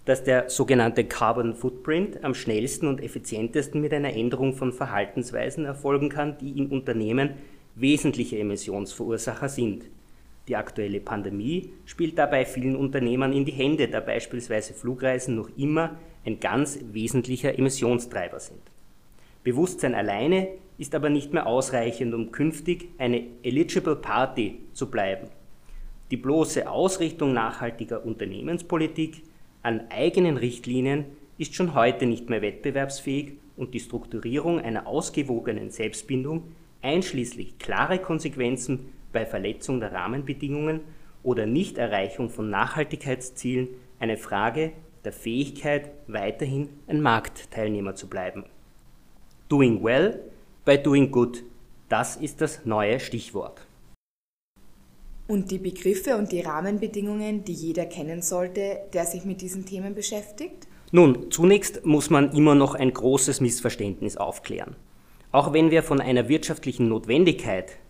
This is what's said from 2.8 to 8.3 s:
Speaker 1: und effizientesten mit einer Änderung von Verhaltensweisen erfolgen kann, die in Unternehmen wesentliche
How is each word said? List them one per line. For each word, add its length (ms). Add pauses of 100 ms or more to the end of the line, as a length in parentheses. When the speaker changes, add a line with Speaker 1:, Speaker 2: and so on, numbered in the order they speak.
Speaker 1:
und 140
effizientesten 800
mit 120
einer 200
Änderung 420
von 180
Verhaltensweisen 920
erfolgen 440
kann, 300
die 200
in 80
Unternehmen 640 (460)
wesentliche 640